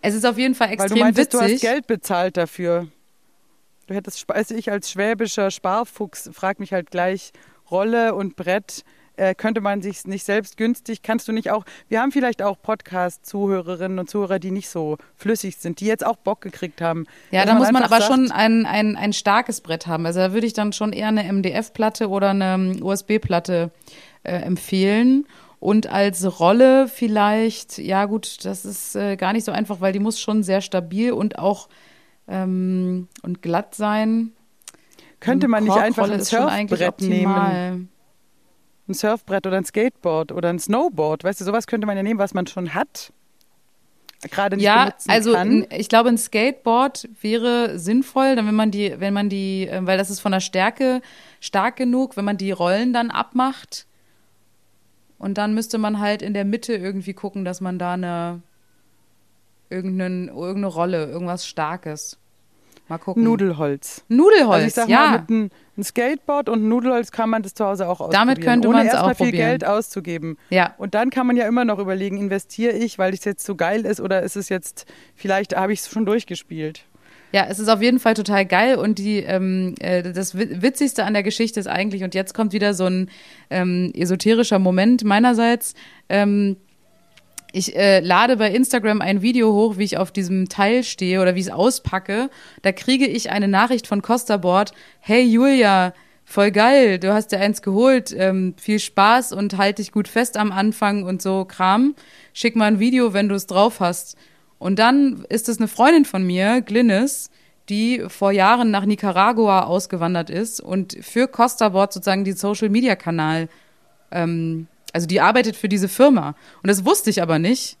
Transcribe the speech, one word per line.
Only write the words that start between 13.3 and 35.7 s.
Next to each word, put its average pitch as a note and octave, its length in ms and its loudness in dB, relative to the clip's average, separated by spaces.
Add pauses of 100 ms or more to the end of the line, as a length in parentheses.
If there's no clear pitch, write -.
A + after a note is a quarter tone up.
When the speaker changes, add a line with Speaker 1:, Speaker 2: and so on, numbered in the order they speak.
Speaker 2:
und F3+ 100 -8
Zuhörer, F#3+ 300 -2
die F#3 120 -8
nicht F#3+ 180 -8
so D3+ 280 -6 (180)
flüssig G3+ 420 -4
sind, E3+ 220 -10
die G3 60 -6
jetzt A3 200 -2
auch A3+ 120 -2
Bock - 240 -6
gekriegt F3 400 -12
haben, E3 240 -4 (260)
Speaker 1:
Ja, F#3 100 2
Speaker 2:
dass G3+ 60 4
Speaker 1:
da A3 60 6
Speaker 2:
man A#3 80 6
Speaker 1:
muss C#4+ 100 4
man B3+ 120 4
Speaker 2:
einfach A3 140 4
Speaker 1:
aber A3 40 6
Speaker 2:
sagt A3 120 2
Speaker 1:
schon C4 180 2
ein, A3 340 2
ein, G#3+ 320 0
ein G#3 160 -2
starkes A3 480 0
Brett E3 260 -6
haben. E3 180 -4
Also F3 140 -2
da F#3 140 0
würde A3+ 140 0
ich A3 60 -6
dann G#3 200 -2
schon G#3+ 180 -4
eher G#3+ 160 -4
eine G#3+ 180 0
M G3 180 -2
D F#3 80 -2
F-Platte A3 580 -2
oder G3 220 0
eine, F#3+ 240 0
ähm, F#3 280 -2
U-S-B-Platte, F3+ 880 -2 (520)
äh, - 100 -8
empfehlen. G3+ 920 0 (340)
Und G#3+ 280 0
als F#3+ 520 -2
Rolle B3+ 480 6
vielleicht, G#3+ 880 -2
ja F#3+ 280 -2
gut, G#3+ 400 -8
das F#3+ 200 -8
ist, G3+ 300 -12
äh, G3+ 200 -4
gar F#3+ 180 -2
nicht A3 120 -2
so G#3+ 60 -6
einfach, G3+ 300 -4
weil F#3+ 120 0
die G3+ 60 -4
muss A3 200 -2
schon G#3+ 240 -2
sehr F#3+ 180 0
stabil F#3+ 520 -4
und - 260 -4
auch, G3 300 -2 (580)
ähm, F#3 800 -4 (140)
und F3 200 -10
glatt E3+ 340 -4
sein. A3 580 -2 (880)
Speaker 2:
Könnte C#4 240 0
Speaker 1:
Eine A#3+ 60 2
Speaker 2:
man G#3+ 120 2
nicht G#3 140 4